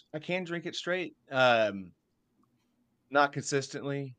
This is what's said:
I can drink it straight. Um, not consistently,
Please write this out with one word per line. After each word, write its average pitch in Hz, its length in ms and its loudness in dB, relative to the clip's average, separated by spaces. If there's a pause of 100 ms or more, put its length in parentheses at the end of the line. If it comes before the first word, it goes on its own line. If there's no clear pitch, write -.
(140)
I 156 40 -8
can 180 260 -4
drink 170 220 -8
it 170 80 -8
straight. 175 400 -4 (160)
Um, 110 600 4 (1160)
not 143 220 4
consistently, 139 880 -4